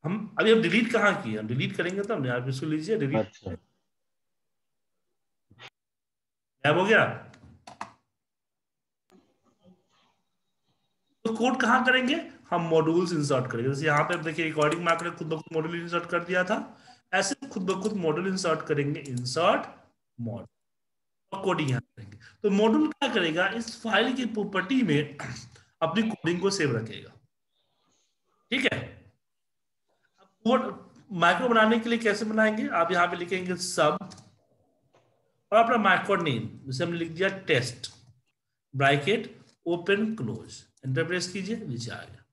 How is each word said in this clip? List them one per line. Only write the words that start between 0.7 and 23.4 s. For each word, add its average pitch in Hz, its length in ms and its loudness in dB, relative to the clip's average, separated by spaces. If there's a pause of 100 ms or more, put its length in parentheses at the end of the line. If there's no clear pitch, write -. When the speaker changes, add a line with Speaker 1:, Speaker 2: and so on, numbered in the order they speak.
Speaker 1:
कहाँ 202 300 2
किए, 107 160 -4
हम 110 80 -6
delete 139 280 -4
करेंगे 190 260 -2
तब 196 240 -4
ना, 123 80 -2
आप 127 140 -4
इसको 135 180 -6
लीजिए 156 320 -2
delete। 135 200 0
Speaker 2:
अच्छा। 95 400 -6 (3000)
Speaker 1:
गायब 151 120 6
हो 190 80 4
गया। 175 460 2 (4000)
तो 226 120 -2
code 254 260 2
कहाँ 240 240 4
करेंगे? 254 460 2 (180)
हम 170 120 0
modules 165 520 2
insert 139 380 0
करेंगे। 120 180 -2
जैसे 139 160 -4
यहाँ 151 180 4
पे 175 100 0
आप 170 60 -2
देखिए 160 260 -4
recording 151 380 2
मार्कर 165 220 2
ने 170 60 -4
खुद 160 160 -8
ब 160 100 -2
खुद 160 160 -12
module 165 280 -2
insert 170 280 -4
कर 175 140 -2
दिया 180 200 0
था, - 380 -4 (320)
ऐसे 196 340 -2
खुद 190 240 -4
ब 190 120 -4
खुद 214 100 -2
model 175 340 -2
insert 180 400 -2
करेंगे, 147 320 -2
insert 139 680 0 (520)
model, 104 280 -8 (840)
और 196 100 -10
कोडिंग 160 260 0
यहाँ 127 120 -2
करेंगे। - 380 -20 (240)
तो 208 60 2
model 220 420 4
क्या 262 220 -4
करेगा, 180 340 2